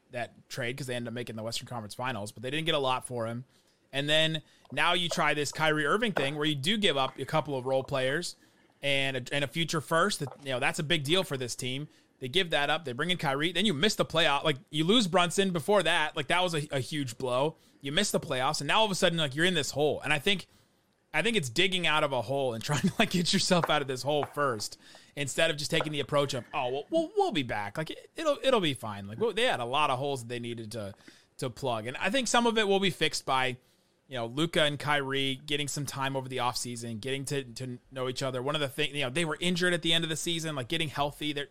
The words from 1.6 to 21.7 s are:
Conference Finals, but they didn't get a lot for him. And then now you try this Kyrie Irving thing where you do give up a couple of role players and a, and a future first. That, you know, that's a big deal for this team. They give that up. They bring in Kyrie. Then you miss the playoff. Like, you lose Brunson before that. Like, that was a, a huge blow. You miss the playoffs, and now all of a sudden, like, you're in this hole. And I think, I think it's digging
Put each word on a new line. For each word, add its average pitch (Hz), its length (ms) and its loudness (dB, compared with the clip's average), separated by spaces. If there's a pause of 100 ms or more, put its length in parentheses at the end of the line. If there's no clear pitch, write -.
Conference 113 260 -10
Finals, 110 380 -6
but 110 100 -16
they 127 100 -6
didn't 156 160 -2
get 160 80 2
a 147 40 2
lot 127 260 0
for 120 220 -4
him. 120 160 -6 (480)
And 143 160 -2
then 156 340 2 (300)
now 156 220 2
you 175 160 0
try 151 240 2
this 147 180 -2
Kyrie 156 340 2
Irving 208 280 2
thing 143 240 0
where 151 80 0
you 156 100 2
do 165 220 0
give 180 180 2
up 135 240 -2
a 135 60 -4
couple 147 320 0
of 123 80 -4
role 135 180 2
players 135 540 -2 (440)
and 135 360 2
a, 123 60 -4 (100)
and 143 100 2
a 131 40 -2
future 165 340 -2
first. 170 400 2
That, 139 80 -6 (120)
you 135 100 -6
know, 123 100 0
that's 160 180 0
a 165 40 0
big 151 200 0
deal 170 220 2
for - 100 -6
this 127 180 -4
team. 131 360 -6 (300)
They 131 80 -8
give 175 220 0
that 147 220 2
up. 160 120 0
They 123 100 -4
bring 156 180 -2
in 180 60 0
Kyrie. 147 340 0
Then 180 160 2
you 180 80 2
miss 196 180 2
the - 120 2
playoff. 156 380 2
Like, 156 140 2 (140)
you 151 140 0
lose 214 200 6
Brunson 180 460 2
before 180 320 4
that. 160 320 2
Like, 151 140 -4
that 175 120 4
was 175 140 0
a, 147 160 -2
a 139 80 0
huge 135 400 -4
blow. 131 380 0 (220)
You 139 120 -6
miss 196 180 2
the 196 100 2
playoffs, 139 400 0
and 143 80 -6
now 185 120 4
all 220 60 6
of 208 40 2
a 180 60 -2
sudden, 170 240 2
like, 143 160 -2
you're 165 100 2
in 185 80 4
this 147 160 0
hole. 139 340 2
And 135 80 0
I 151 60 2
think, 202 300 0 (680)
I 156 80 2
think 220 160 2
it's 143 100 -2
digging 180 380 2